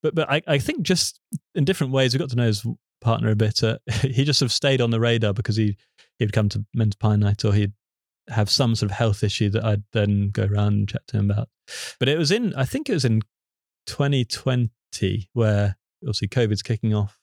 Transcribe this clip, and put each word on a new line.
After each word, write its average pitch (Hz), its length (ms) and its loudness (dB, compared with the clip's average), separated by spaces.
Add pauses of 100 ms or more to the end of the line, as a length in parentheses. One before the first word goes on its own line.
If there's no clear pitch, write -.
But, 156 140 -2
but 156 120 -2
I, 143 200 0
I 147 100 2
think 294 240 -4
just - 380 -2 (340)
in 151 100 0
different 143 280 -2
ways, 131 200 2
we 131 60 -2
got 139 120 -4
to 120 60 -4
know 120 100 2
his 107 200 0 (340)
partner 113 300 2
a 110 60 2
bit. 107 260 0
Uh, 113 200 0
<laughs> 120 100 -6 (100)
he 135 220 0
just 147 160 0
sort 135 80 0
of - 40 -2
stayed 135 280 0
on 120 100 2
the 113 80 0
radar 113 340 2
because 104 220 -2
he, 104 220 0 (420)
he'd 104 140 0
come 107 160 2
to 101 160 -4 (100)
men's 107 220 0
pie 104 180 2
night, 104 300 2
or 107 80 2
he'd 104 200 2 (560)
have 107 220 0
some 117 240 2
sort 107 160 0
of 98 80 -8
health 107 260 0
issue 104 240 0
that 107 160 -2
I'd 104 180 0 (120)
then 104 340 2
go 104 160 -2
around 104 300 2
and 101 140 0
chat - 200 -6
to - 80 -4
him 101 140 2
about. 107 180 -2 (500)
But 131 120 0
it 156 80 2
was 156 120 2
in, 220 260 0
I 135 100 0
think 285 240 -6
it - 20 0
was 127 140 0
in 110 160 2 (640)
twenty 139 400 0
twenty 113 1040 -4
where 104 460 2 (240)
obviously 110 260 -4
covid's 107 340 0
kicking 110 320 -2
off. 101 280 -2